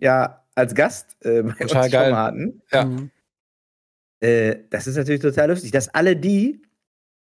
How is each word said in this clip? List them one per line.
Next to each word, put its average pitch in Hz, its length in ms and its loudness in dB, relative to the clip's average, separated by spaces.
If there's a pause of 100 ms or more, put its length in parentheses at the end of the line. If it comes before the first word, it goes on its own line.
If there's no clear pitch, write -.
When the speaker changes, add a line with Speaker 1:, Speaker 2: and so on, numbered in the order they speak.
Speaker 1:
ja 131 440 0 (100)
als 123 200 0
Gast, - 500 -2
äh, 117 180 2
bei 110 100 -4 (140)
Speaker 2:
Total 127 180 2
Speaker 1:
uns 127 60 0
Speaker 2:
geil. 131 160 4
Speaker 1:
schon 135 40 4
mal 113 140 0
hatten. 131 380 -6 (100)
Speaker 2:
Ja. 131 120 2
Speaker 3:
Mhm. 131 260 -6 (1120)
Speaker 1:
Äh, 113 340 2 (140)
das 107 160 -6
ist 135 100 -6
natürlich 143 240 -2
total 147 280 2
lustig, 180 220 -4
dass 135 180 0
alle 170 280 2
die, 202 440 0 (800)